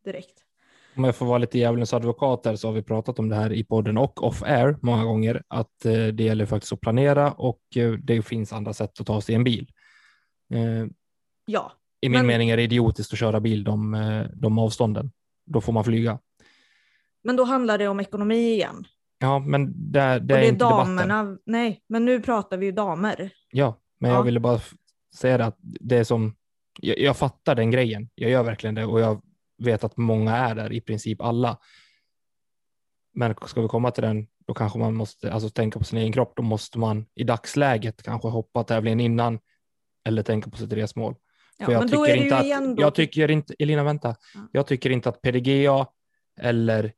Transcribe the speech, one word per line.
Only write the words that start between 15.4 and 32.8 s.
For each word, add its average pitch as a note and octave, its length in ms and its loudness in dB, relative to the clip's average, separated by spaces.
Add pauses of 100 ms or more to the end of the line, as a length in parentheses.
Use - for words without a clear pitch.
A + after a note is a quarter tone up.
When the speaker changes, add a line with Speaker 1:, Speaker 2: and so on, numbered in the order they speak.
Speaker 2:
Då A#2 140 0
får A#2 120 -4
man A2 120 2
flyga. A2+ 340 0 (1040)
Speaker 1:
Men B3 140 -2
då B3+ 80 4
handlar A#3+ 340 0
det G3+ 100 0
om G3 120 -2
ekonomi A3 520 0
igen. - 320 -4 (340)
Speaker 2:
Ja, C3+ 200 2
men C#3 540 -2
det, C#3+ 80 4
det C3 340 4
Speaker 1:
Och C3+ 40 6
Speaker 2:
är - 20 6
Speaker 1:
det - 60 6
är - 20 8
Speaker 2:
inte - 160 4
debatten. F#3+ 320 4
Speaker 1:
damerna. G3 500 -2
Nej, A3+ 420 -2
men A3+ 160 0
nu B3 160 2
pratar G#3+ 360 -2
vi F#3+ 100 -2
ju G3 60 -2
damer. G3 580 -4 (200)
Speaker 2:
Ja, C3 300 0 (180)
men B2 120 0
jag B2 80 4
Speaker 1:
Ja. B2 40 4
Speaker 2:
ville A#2+ 180 2
bara B2 160 2
f-, - 160 -6 (440)
säga B2+ 220 2
det A#2 80 2
att G#2+ 140 -4
det - 360 -2
är A#2 80 4
som, A2 320 -2 (440)
jag, - 180 -2
jag C#3 180 2
fattar - 380 -2
den A2+ 160 2
grejen. A#2 440 -2
Jag A#2 160 -2
gör B2+ 120 4
verkligen A2 320 -4
det A2 120 -4
och A2+ 140 2
jag G#2+ 220 0 (360)
vet A#2 260 0
att G#2+ 120 -6
många A2 400 2
är A#2+ 180 0
där, A2 180 -6
i A#2 80 -4
princip A2 400 -6
alla. A#2+ 380 0 (1500)